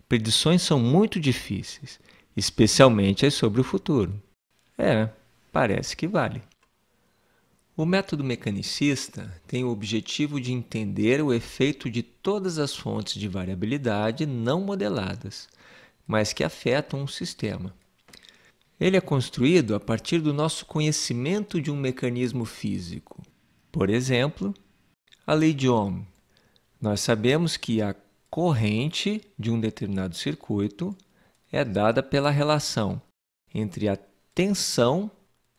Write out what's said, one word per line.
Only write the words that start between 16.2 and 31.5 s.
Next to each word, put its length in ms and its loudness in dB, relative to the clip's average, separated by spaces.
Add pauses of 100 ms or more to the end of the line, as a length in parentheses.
que 120 -2
afetam 560 -2
um 60 -4
sistema. 680 -8 (1040)
Ele 180 4
é 40 4
construído 760 2
a 60 0
partir 400 -2
do 120 0
nosso 340 -4
conhecimento 920 -2
de 100 -4
um 60 -2
mecanismo 680 -2
físico. 800 -8 (480)
Por 180 0
exemplo, 640 0 (760)
a 60 0
lei 220 4
de 140 2
Ohm. 360 2 (760)
Nós 200 0
sabemos 560 2
que 240 -2
a 140 -2 (360)
corrente 920 0 (180)
de 120 -2
um 100 0
determinado 560 -4
circuito 800 -4 (560)